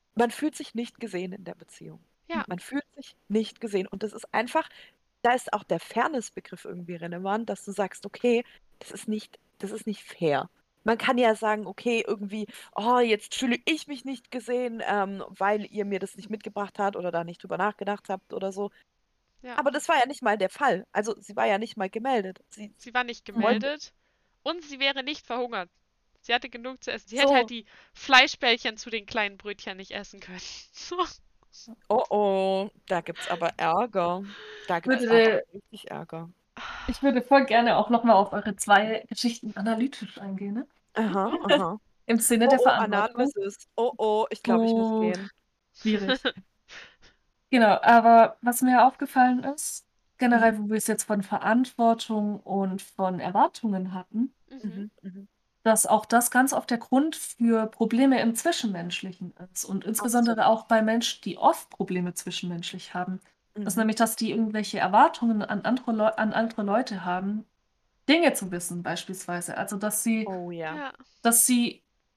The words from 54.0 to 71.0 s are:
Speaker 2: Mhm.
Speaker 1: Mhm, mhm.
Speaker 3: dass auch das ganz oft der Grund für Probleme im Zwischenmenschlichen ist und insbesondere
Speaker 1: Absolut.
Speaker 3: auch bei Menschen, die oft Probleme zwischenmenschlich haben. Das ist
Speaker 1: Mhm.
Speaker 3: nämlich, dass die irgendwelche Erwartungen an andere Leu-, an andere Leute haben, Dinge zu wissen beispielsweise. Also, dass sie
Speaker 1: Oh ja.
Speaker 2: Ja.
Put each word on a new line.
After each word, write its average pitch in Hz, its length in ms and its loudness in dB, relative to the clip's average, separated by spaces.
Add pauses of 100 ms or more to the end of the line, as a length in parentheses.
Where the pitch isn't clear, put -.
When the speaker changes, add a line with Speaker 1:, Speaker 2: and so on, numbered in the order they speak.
Speaker 2:
Mhm. 269 120 -20
Speaker 1:
Mhm, 202 280 -10 (120)
mhm. 196 260 -16 (340)
Speaker 3:
dass 220 240 4
auch 208 200 2
das 240 240 2
ganz 254 220 2
oft - 180 -4
der 233 80 0
Grund 285 380 0
für 226 500 0
Probleme 233 540 2
im 233 140 2
Zwischenmenschlichen 185 1000 -4 (180)
ist - 120 -8
und 190 200 -6
insbesondere 226 640 0
Speaker 1:
Absolut. - 0 -
Speaker 3:
auch 226 200 2
bei 226 160 4
Menschen, 226 400 0
die - 160 -6
oft - 320 2
Probleme 180 440 -4
zwischenmenschlich 175 800 -10
haben. 185 260 -6 (420)
Das 196 120 -6
ist - 20 -8
Speaker 1:
Mhm. - 20 0
Speaker 3:
nämlich, 220 180 0
dass 226 200 0
die 220 140 -2
irgendwelche 214 480 -2
Erwartungen 226 640 4
an 208 200 -4
andere 247 300 -2
Leu-, 220 240 2
an 214 160 0
andere 226 300 -2
Leute 202 420 -2
haben, 185 400 -4 (640)
Dinge 302 260 4
zu 185 180 -8
wissen 175 300 -8
beispielsweise. 175 760 -8
Also, 196 200 -4
dass 208 260 -4
sie 220 260 -2
Speaker 1:
Oh 180 200 -8
ja. 165 300 -8
Speaker 2:
Ja. 277 120 -10 (300)